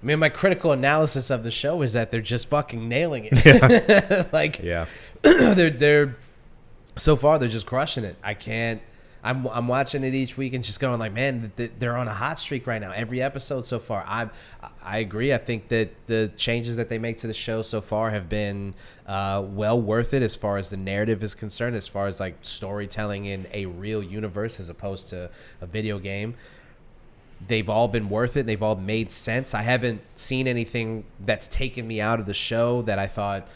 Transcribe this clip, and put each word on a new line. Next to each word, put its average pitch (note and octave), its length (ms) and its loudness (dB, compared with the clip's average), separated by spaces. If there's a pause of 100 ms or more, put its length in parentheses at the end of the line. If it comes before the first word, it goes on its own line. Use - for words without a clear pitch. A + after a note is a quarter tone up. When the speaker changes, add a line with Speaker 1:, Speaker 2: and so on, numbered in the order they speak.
Speaker 1:
I - 40 -6
mean, D3+ 120 2
my D#3 120 4
critical F3 420 2
analysis C#3 580 2
of A#2+ 140 -2
the A#2 80 -4
show D#3 300 0
is A#2+ 100 0
that A2+ 180 0
they're A#2 100 0
just A#2 280 -2
fucking A#2+ 400 -2
nailing B2+ 420 -2
it. B2+ 140 8
Speaker 2:
Yeah. F3+ 840 8
Speaker 1:
<laughs> - 40 -8
Like, D3+ 300 0
Speaker 2:
Yeah. E2+ 240 -2 (180)
Speaker 1:
<clears throat> - 180 -20
they're, A3 480 8
they're, D3 460 4 (800)
so - 200 6
far, D3+ 220 6
they're B2+ 100 2
just A2 180 -4
crushing C3 380 -2
it. F#2 180 -8
I G#2 120 -4
can't, A2+ 460 -4 (460)
I'm, B2+ 220 -2
I'm A#2+ 200 -2
watching C3+ 360 0
it C3 80 0
each C3+ 240 -2
week C3+ 160 -4
and B2+ 100 -4
just G#2 180 -6
going B2 180 0
like, A2 160 -4
"Man, B2+ 260 -2
th-, A2 160 -8
th-, A#2 220 -4
they're A#2+ 180 -2
on B2 120 -4
a G#2 40 -6
hot B2 260 -4
streak - 280 -6
right A#2 140 -2
now." F#2+ 120 -10
Every A#2 300 -4
episode C3+ 420 -4
so A#2+ 140 -4
far, G#2 280 -6
I, A2+ 220 -4 (560)
I G2 140 -4
agree. A2+ 340 -2
I A#2+ 60 2
think A2+ 300 -6
that A2+ 200 2 (200)
the A2 280 0
changes A#2 400 -2
that A2+ 140 -4
they A2+ 80 -4
make A2+ 200 -4
to - 80 -10
the A2+ 60 -4
show A2+ 300 -4
so A2 180 -4
far A2 300 -2
have G2+ 180 -4
been, G2+ 460 -4 (320)
uh, G2 420 -2
well G#2+ 320 0
worth A2 320 0
it C#3 80 2
as A2+ 160 -2
far G2+ 220 -2
as G2 100 -6
the G#2 80 -10
narrative G2+ 460 -2
is G#2+ 120 -6
concerned, A#2 400 -6
as G#2 120 -6
far G2 200 -4
as, F#2+ 140 -6
like, F#2 220 -6
storytelling G2+ 840 -6
in F#2+ 300 -8
a G2+ 100 -4
real G2 380 -6
universe G#2 580 -6
as F2 80 -12
opposed F#2+ 400 -10
to F2 220 -10 (320)
a - 40 -12
video G#2 320 -4
game. G2 360 -6 (1120)
They've A2 220 0
all A2 180 4
been G#2 220 0
worth A#2 260 0
it. C#3 80 0
They've G#2+ 180 -2
all G#2+ 140 2
made G#2 340 -2
sense. B2 440 -4
I G#2+ 80 0
haven't B2 400 0 (140)
seen C3 300 -2
anything A2+ 580 -4 (160)
that's G2+ 280 -2
taken B2 400 -4
me A2+ 100 -4
out A2 220 0
of G#2 60 -6
the G2 80 -4
show A#2+ 480 0
that G#2 160 0
I G2 80 -2
thought G2+ 500 -4